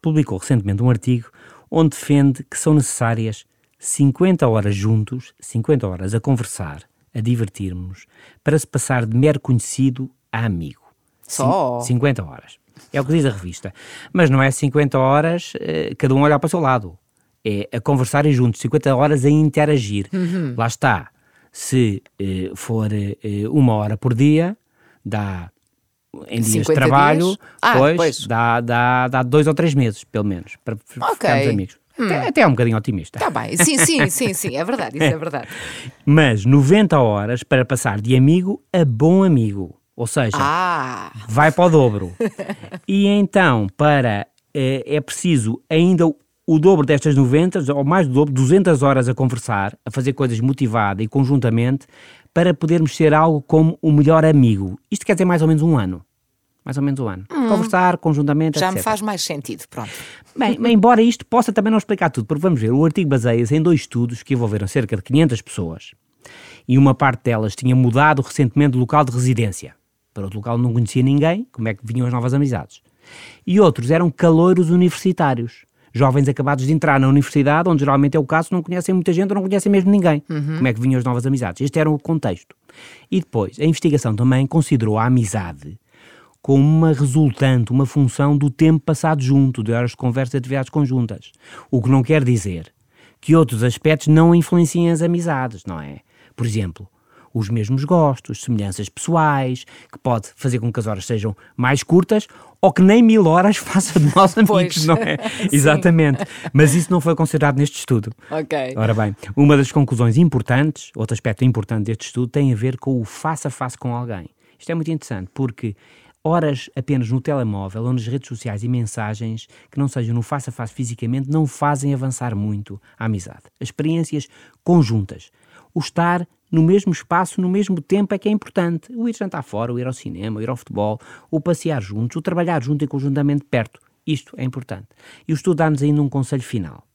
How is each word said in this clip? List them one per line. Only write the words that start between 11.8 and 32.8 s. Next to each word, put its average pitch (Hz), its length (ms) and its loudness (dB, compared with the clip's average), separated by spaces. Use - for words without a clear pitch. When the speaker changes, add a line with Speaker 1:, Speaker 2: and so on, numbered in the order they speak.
Speaker 1:
Cin-, 120 140 -2
cinquenta 123 280 0
horas. - 360 -16
É 139 80 -2
o 131 40 -4
que 147 100 -2
diz 160 100 2
a 135 60 2
revista. 92 420 -12
Mas 175 160 4
não 135 140 4
é 135 80 4
cinquenta 139 480 0
horas, 151 640 0
eh, 78 360 -6
cada 131 180 0
um 139 60 4
olhar 147 180 4
para - 80 -2
o 156 40 -2
seu 180 100 -2
lado. 120 380 -2
É 104 320 -4
a 117 60 -4
conversarem 143 540 0
juntos, 120 260 0
cinquenta 135 340 0
horas 139 300 0
a 143 60 4
interagir. 147 840 0
Speaker 2:
Uhum. 175 460 -4
Speaker 1:
Lá 117 80 0
está. 117 420 -2
Se, 113 520 -2
eh, 95 340 -6
for, 110 380 -4
eh, 101 240 -6
uma 131 220 4
hora 107 240 -2
por 120 160 -2
dia, 151 460 2
dá 98 460 -8
em 113 120 -6
dias 110 60 -2
de 110 120 0
Speaker 2:
Cinquenta 156 220 0
Speaker 1:
trabalho, 143 460 4
Speaker 2:
dias? 196 120 -4
Ah, 233 160 2
Speaker 1:
pois, 147 180 4
Speaker 2:
pois. 160 300 -2
Speaker 1:
dá, 117 340 0
dá, 123 460 0
dá 131 160 -2
dois 143 240 2
ou 156 80 0
três 165 200 0
meses, 120 280 0
pelo 104 220 -4
menos, 92 400 -6
para 113 100 -6
f-, - 260 -16
Speaker 2:
Ok. 370 140 -4
Speaker 1:
ficarmos 139 320 0
amigos. 101 320 -4
Speaker 2:
Hum. 247 100 -4
Speaker 1:
Até, - 220 -2
até 294 120 0
é 214 80 6
um - 20 4
bocadinho 113 260 0
otimista. 104 440 -6